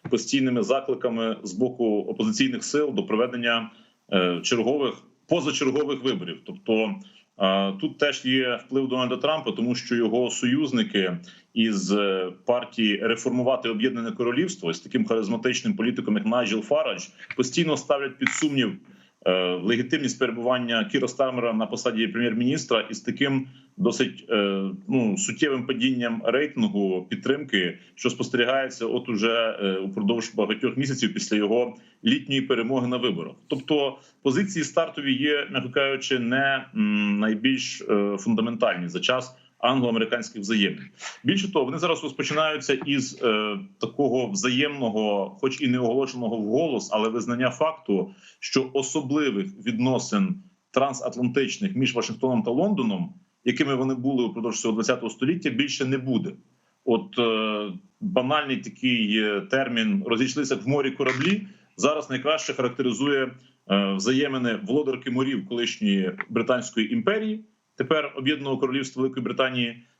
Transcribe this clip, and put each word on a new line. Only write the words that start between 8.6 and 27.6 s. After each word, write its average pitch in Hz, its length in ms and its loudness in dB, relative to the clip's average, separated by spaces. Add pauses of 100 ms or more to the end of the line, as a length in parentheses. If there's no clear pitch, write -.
вплив 131 220 0
Дональда 127 280 0
Трампа, 147 360 0
тому 117 220 0
що 120 200 -4
його 117 360 2
союзники 113 880 0 (360)
із, 101 380 2
е, 95 400 2 (140)
партії 117 560 2
Реформувати 120 640 0
Об'єднане 113 440 -2
Королівство, 120 600 -2
з - 80 -6
таким 113 260 0
харизматичним 110 680 0
політиком, 110 400 0
як 104 100 -2
Найджел 110 360 0
Фарадж, 135 460 -2 (280)
постійно 151 400 2
ставлять 139 420 -2
під 131 100 0
сумнів, 131 480 0 (500)
е, 92 280 2
легітимність 120 640 0
перебування 117 680 0
Кіра 127 240 0
Стармера 123 440 0
на 110 140 0
посаді 113 420 0
прем'єр-міністра 120 720 0
із 104 200 -8
таким 135 460 0 (300)
досить, 113 540 0
е, 98 340 2 (240)
ну, 113 280 2
суттєвим 127 500 0
падінням 120 580 0
рейтингу 101 840 0
підтримки, 107 680 -2 (160)